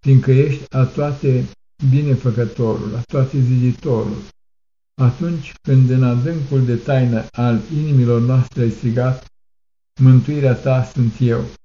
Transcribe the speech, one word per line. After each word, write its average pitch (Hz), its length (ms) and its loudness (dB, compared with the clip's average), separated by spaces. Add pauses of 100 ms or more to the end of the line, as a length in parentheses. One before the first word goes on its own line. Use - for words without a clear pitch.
fiindcă 135 300 4
ești 135 440 0
a 131 100 2
toate 135 600 -2 (460)
binefăcătorul, 117 1040 -2
a 120 40 -6
toate 135 400 -2
ziditorul. 123 840 -2 (720)
Atunci 156 580 -2 (100)
când 131 280 2
în 127 120 2
adâncul 135 640 0
de 120 120 -2
taină 123 560 -2
al 117 280 0 (120)
inimilor 131 480 2
noastre 127 420 0
ai 117 80 0
strigat, 123 560 -4 (760)
"Mântuirea 131 540 4
ta 131 300 -2
sunt 117 360 -2
eu" 120 240 0 (200)